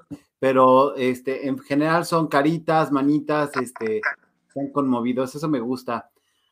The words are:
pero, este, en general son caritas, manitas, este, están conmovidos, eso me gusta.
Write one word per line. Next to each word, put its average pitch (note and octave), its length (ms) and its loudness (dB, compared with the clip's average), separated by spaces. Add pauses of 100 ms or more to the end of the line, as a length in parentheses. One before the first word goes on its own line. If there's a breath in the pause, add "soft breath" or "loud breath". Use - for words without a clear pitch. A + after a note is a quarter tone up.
(380 loud breath)
pero, C3 580 4
este, B2+ 520 -4
en C3 120 -4
general D#3+ 460 0
son E3 220 0
caritas, D#3 640 0
manitas, D3 680 0
este, A2 440 -4 (460)
están C#3 240 -8
conmovidos, B2+ 640 -2
eso D3+ 140 -6
me C#3+ 100 0
gusta. A#2+ 500 -6 (420)